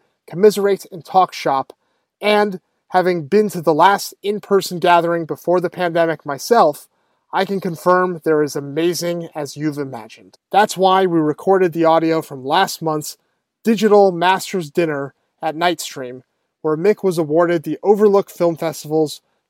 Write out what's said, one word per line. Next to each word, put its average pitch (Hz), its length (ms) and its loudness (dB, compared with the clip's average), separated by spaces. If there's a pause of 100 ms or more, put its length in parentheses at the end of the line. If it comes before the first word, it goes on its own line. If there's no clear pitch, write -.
(260)
commiserate, 196 640 0
and 180 140 -18
talk 185 300 0
shop, 135 400 -4 (480)
and 208 360 0 (300)
having 175 380 0
been 208 240 2
to 175 100 -8
the 156 140 2
last 180 480 2
in-person 196 560 -2
gathering 170 480 2
before 175 340 -2
the 175 80 -2
pandemic 170 560 -2
myself, 156 640 0 (460)
I 165 100 0
can 190 160 -4
confirm 180 640 0
they're 151 180 2
as 147 140 -4
amazing 165 800 -4
as 147 240 -10
you've 151 180 -4
imagined. 117 600 -12 (120)
That's 202 280 2
why 190 260 4
we 170 160 2
recorded 175 540 0
the 165 100 0
audio 160 380 2
from 131 240 -12
last 175 340 0
month's 156 380 -6 (440)
digital 202 480 4
Masters 175 600 -2
Dinner 147 420 -2 (300)
at 160 120 -4
Nightstream, 147 680 -4 (400)
where 156 160 0
Mick 202 260 0
was 180 140 -2
awarded 165 440 0
the 151 200 -6
Overlook 202 480 2
Film 170 260 -2
Festival's 156 640 -4 (300)